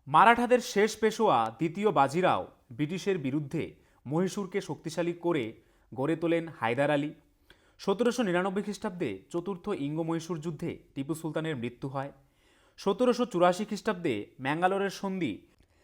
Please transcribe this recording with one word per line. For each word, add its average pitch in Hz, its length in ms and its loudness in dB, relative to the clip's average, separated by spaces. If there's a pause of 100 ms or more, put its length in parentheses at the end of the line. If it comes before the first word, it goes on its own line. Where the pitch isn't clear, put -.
মারাঠাদের 233 520 6
শেষ 214 400 0
পেশোয়া 196 500 4
দ্বিতীয় 170 420 0
বাজিরাও 139 560 4 (240)
ব্রিটিশের 165 460 -2
বিরুদ্ধে 139 580 -4 (320)
মহীশূরকে 185 540 -2
শক্তিশালী 170 520 -4
করে 156 400 -2 (400)
গড়ে 139 220 0
তোলেন 165 320 0
হায়দার 139 440 0
আলী। 151 220 0 (680)
সতেরোশো 233 440 0
নিরানব্বই 185 380 0
খ্রিস্টাব্দে 190 580 -6 (100)
চতুর্থ 175 400 -6 (100)
ইঙ্গ 143 200 -2
মহীশূর 165 400 -4
যুদ্ধে 151 400 -6 (160)
টিপু 139 180 -4
সুলতানের 160 420 -4
মৃত্যু 120 340 -6
হয়। 135 220 -6 (680)
সতেরোশো 233 460 2
চুরাশি 180 400 2
খ্রিস্টাব্দে 175 480 -2 (280)
ম্যাঙ্গালোরের 185 580 0
সন্ধি 185 340 -4 (500)